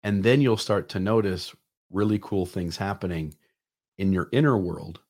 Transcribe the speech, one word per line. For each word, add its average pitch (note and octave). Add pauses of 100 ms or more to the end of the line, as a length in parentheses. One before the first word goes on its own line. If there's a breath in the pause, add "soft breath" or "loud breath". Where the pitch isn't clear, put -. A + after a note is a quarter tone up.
And G2+
then B2+
you'll A#2
start G2+
to F#2+
notice G2 (360)
really G#2
cool F#2+
things F2
happening F2+ (640)
in F#2+
your F2+
inner C3+
world E2 (100)